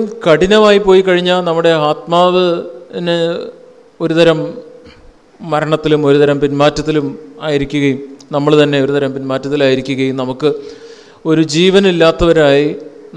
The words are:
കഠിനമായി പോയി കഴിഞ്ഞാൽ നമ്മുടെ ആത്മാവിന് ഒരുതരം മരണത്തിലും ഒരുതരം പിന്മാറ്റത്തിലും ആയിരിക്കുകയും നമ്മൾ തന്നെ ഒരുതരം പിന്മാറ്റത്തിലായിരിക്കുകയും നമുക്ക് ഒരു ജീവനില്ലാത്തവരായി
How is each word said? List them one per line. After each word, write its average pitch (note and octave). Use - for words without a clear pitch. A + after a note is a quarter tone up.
കഠിനമായി G3+
പോയി F#3
കഴിഞ്ഞാൽ F3+
നമ്മുടെ E3
ആത്മാവിന് F3
ഒരുതരം E3
മരണത്തിലും D3+
ഒരുതരം C#3+
പിന്മാറ്റത്തിലും C#3+
ആയിരിക്കുകയും C#3+
നമ്മൾ D3
തന്നെ C#3+
ഒരുതരം C#3
പിന്മാറ്റത്തിലായിരിക്കുകയും C3+
നമുക്ക് C3
ഒരു D#3
ജീവനില്ലാത്തവരായി E3